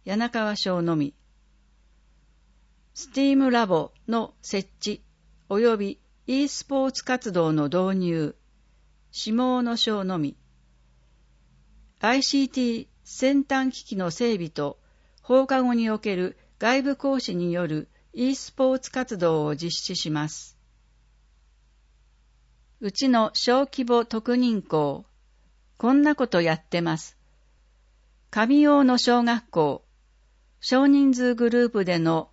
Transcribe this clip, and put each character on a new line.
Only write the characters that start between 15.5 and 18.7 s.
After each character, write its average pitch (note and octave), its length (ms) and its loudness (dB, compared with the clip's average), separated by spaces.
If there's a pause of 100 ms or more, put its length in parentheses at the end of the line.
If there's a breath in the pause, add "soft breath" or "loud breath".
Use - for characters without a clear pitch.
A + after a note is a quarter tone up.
後 B3 120 0
に A3+ 160 0
お G#3+ 80 -2
け G#3 180 -6
る F3+ 220 -4 (200)
外 B3+ 240 0
部 C#4 140 -2
講 C4+ 240 -2
師 F#3+ 140 -6
に F3 180 -2
よ F3 140 -2
る D3+ 220 -6 (260)
e C4 200 -2
ス - 180 -12
ポ C4 200 2